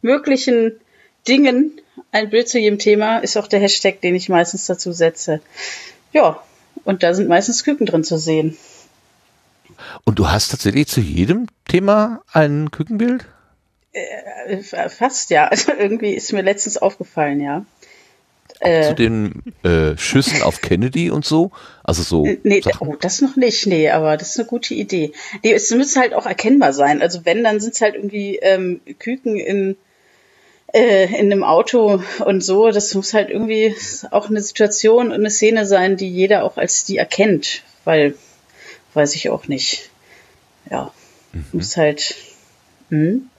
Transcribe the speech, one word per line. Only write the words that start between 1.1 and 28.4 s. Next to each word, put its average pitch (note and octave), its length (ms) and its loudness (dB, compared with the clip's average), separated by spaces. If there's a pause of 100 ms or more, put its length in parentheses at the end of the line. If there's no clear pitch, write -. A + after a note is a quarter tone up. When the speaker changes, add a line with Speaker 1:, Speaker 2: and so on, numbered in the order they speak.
Speaker 1:
Dingen. C4+ 540 2 (300)
Ein G#3+ 180 -2
Bild A#3 180 2
zu A#3+ 120 0
jedem G#3 200 2
Thema G#3+ 400 2
ist - 180 -2
auch G#3 100 -4
der G3+ 120 2
Hashtag, G3 420 0
den F3+ 140 0
ich F3+ 140 -4
meistens F3 360 0
dazu F3+ 260 -6
setze. E3 500 -2 (720)
Ja, G#3+ 280 4 (420)
und F#3+ 200 -2
da F3 100 2
sind G3 140 0
meistens G3 360 0
Küken C#4+ 220 0
drin E3 180 0
zu D#3+ 140 -4
sehen. D#3+ 400 -2 (1500)
Speaker 2:
Und G#2 140 0
du F2 100 4
hast G2+ 220 0
tatsächlich B2+ 360 0
zu - 140 -2
jedem G2+ 460 0 (200)
Thema G#3+ 540 2 (100)
ein D3+ 400 2
Kükenbild? A#3 540 -4 (680)
Speaker 1:
Äh, - 680 -10
fa-, F3 300 -6
fast, - 420 -4
ja. D3+ 160 4
<laughs> - 20 -2
Also - 280 0
irgendwie G#3 360 -2
ist - 200 -8
mir G3 100 -2
letztens G3+ 340 -2
aufgefallen, D3 640 -4
ja. D3 240 -6 (960)
Speaker 2:
Auch - 60 0
Speaker 1:
Äh. D#3+ 200 4
Speaker 2:
zu D#3 80 0
den, A2 480 0 (200)
äh, D#2+ 340 2
Schüssen - 460 0
auf - 180 -2
Kennedy C3 500 0
und D3 140 -2
so? E3 260 2 (320)
Also D#2+ 200 -2
so D#2+ 220 0
Speaker 1:
Äh, - 180 -2
nee, - 180 2
Speaker 2:
Sachen? - 260 -4
Speaker 1:
oh, D3 120 -8
das - 220 -4
noch C4+ 140 0
nicht, A#3+ 320 0
nee, D#3+ 220 2
aber D#3 280 2
das D3+ 120 -10
ist - 100 -6
eine A3+ 80 -6
gute A#3+ 260 -8
Idee. F#3+ 380 -4 (320)
Nee, A3+ 100 4
es - 180 0
müssen C4+ 300 2
halt B3 120 2
auch - 120 -2
erkennbar A3 480 2
sein. C#3+ 280 2
Also F3 240 -2
wenn, G3 180 0
dann G#3+ 160 2
sind's A3+ 220 -6
halt G#3+ 140 0
irgendwie, G3+ 420 -8
ähm, F#3 420 0 (200)